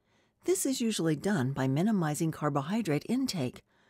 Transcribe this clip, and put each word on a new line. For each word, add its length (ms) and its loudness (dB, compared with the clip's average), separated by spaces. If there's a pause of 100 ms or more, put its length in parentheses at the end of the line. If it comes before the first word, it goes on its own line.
(460)
This 200 0
is 140 0
usually 380 0
done 340 0
by 160 0
minimizing 640 2
carbohydrate 800 -2
intake, 520 -2 (280)